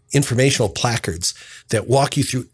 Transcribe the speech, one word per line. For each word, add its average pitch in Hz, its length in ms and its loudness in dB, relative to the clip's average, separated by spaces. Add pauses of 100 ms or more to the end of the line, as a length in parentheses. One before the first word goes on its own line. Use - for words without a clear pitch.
(120)
informational 131 560 2
placards 95 680 -4 (360)
that 107 180 -2
walk 135 300 2
you 139 60 2
through 127 300 -6